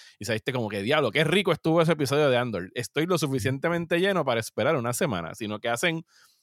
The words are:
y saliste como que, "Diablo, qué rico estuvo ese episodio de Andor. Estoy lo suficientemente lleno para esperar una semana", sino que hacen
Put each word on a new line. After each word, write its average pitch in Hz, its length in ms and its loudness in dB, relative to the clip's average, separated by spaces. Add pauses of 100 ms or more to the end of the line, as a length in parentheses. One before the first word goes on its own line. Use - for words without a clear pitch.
(200)
y 104 60 -10
saliste 110 260 -4
como 123 160 -2
que, 101 140 -4
"Diablo, 131 300 2
qué 147 120 2
rico 180 300 2
estuvo 165 280 2
ese 165 120 4
episodio 147 360 2
de 123 80 4
Andor. 107 380 -2
Estoy 139 300 -2
lo 180 120 0
suficientemente 156 840 -2
lleno 185 260 0
para 117 160 2
esperar 127 340 0
una 120 180 -2
semana", 95 420 -4
sino 107 240 -8
que 117 100 -4
hacen 165 340 -2 (400)